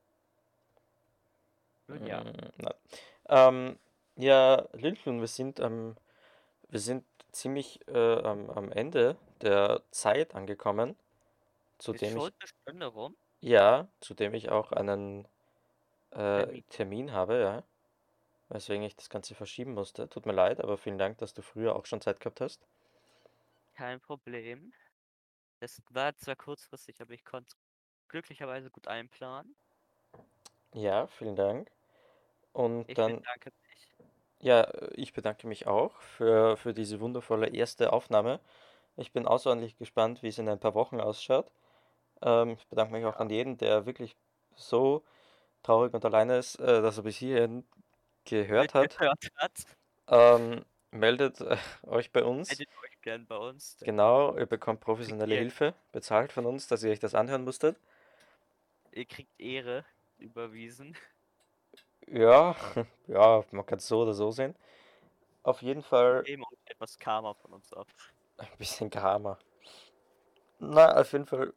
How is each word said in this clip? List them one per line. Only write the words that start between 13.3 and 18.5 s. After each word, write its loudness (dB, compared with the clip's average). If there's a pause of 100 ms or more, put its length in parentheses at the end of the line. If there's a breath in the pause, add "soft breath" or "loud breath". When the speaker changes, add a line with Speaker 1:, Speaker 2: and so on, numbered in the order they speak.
Speaker 2:
Ja, 6 (120)
zu -18
dem -4
ich -8
auch -2
einen, -6 (840)
äh, -2
Speaker 1:
Termin. -14
Speaker 2:
Termin -8
habe, 0
ja. -2 (840)
Weswegen -8